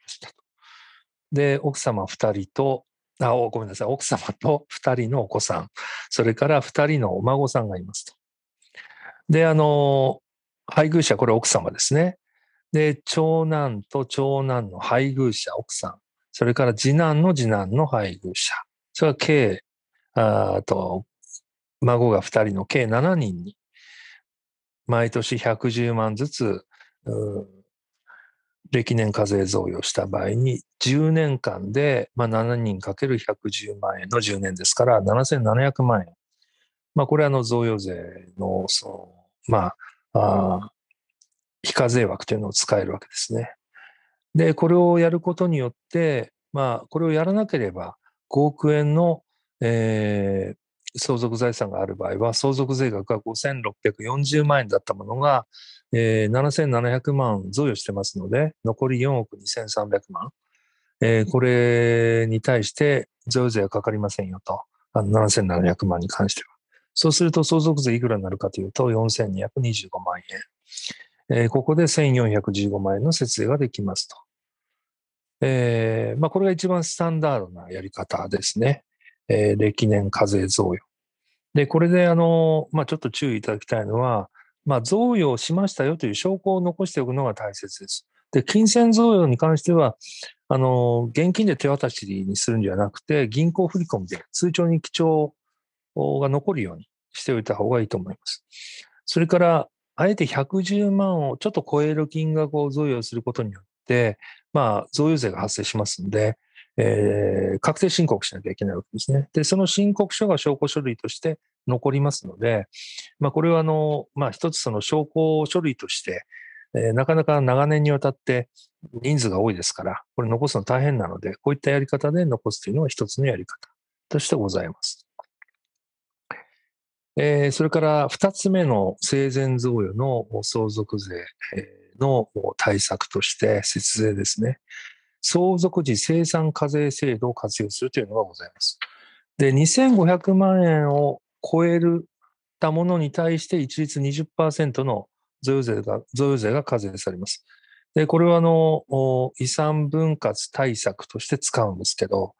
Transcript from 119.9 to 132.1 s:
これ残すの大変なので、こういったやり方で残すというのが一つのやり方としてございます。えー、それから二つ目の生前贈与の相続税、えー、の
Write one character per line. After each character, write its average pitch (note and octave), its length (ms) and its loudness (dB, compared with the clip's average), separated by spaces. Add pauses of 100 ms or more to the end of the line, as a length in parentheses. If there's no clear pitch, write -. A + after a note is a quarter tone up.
こ B2 60 -2
れ A2+ 80 -2
残 B2 180 0
す - 80 -4
の G2+ 80 -2
大 C3 160 0
変 C#3 160 2
な G2 100 -2
の F2+ 140 -10
で、 G2 160 -6
こ - 140 -2
う C#3+ 40 2
い C#3 40 -6
っ - 20 -16
た C#3 100 0
や C#3+ 80 2
り C3+ 80 0
方 D3 240 -2
で F3 140 2
残 A#2 260 0
す - 120 -10
と G2 80 -8
い - 20 -2
う A#2 40 0
の D#3 60 2
が C#3+ 60 0
一 - 180 -4
つ - 120 -8
の C#3 80 2
や A#2 100 0
り F#2 80 -8
方 - 240 -20 (400)
と D3+ 100 0
し - 100 -4
て - 60 2
ご G#2+ 140 0
ざ F#2+ 160 -2
い - 40 -8
ま - 120 -10
す。 - 260 -10 (2000)
え C#3+ 320 2
ー、 C3+ 40 0
そ D#3+ 100 -2
れ D#3 80 2
か E3 100 2
ら D3+ 280 2
二 - 240 0
つ - 160 -2
目 F#3 160 2
の G#2+ 360 2
生 C#3 300 0
前 C3 280 0
贈 A#2+ 240 0
与 F#2+ 120 -4
の B2 320 -2 (160)
相 A2 280 -2
続 G#2 280 -6
税、 F2+ 280 -10 (300)
え - 420 -16
ー、 - 40 0
の C3 260 2 (280)